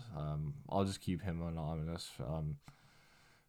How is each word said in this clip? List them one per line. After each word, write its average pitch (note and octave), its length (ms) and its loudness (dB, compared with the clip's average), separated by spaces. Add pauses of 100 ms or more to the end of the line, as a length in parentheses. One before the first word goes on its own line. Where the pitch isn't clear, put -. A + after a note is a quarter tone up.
(180)
um, D2 380 0 (140)
I'll G2 160 6
just G2 160 0
keep F2+ 200 2
him E2+ 200 0
anonymous, E2 680 0 (160)
um, D#2 300 0 (920)